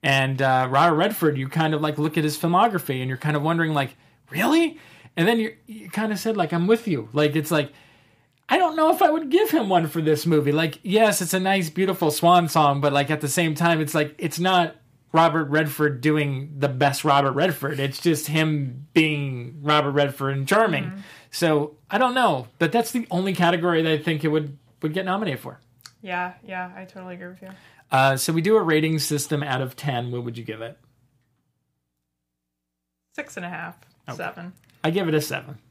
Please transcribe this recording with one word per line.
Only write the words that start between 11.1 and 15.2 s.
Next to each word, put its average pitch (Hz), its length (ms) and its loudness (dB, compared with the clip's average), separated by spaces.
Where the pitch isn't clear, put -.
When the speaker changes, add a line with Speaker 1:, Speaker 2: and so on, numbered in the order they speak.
Speaker 1:
it's 180 140 -4
a 190 60 0
nice, 190 280 0
beautiful 180 440 0
swan 170 360 4
song, 143 320 2
but, 143 120 2
like, 139 180 0
at 151 100 -2
the 147 80 -4
same 160 280 0
time, 165 240 2
it's 151 140 -4
like, 151 240 0
it's 165 200 -6
not 180 380 2
Robert 160 340 4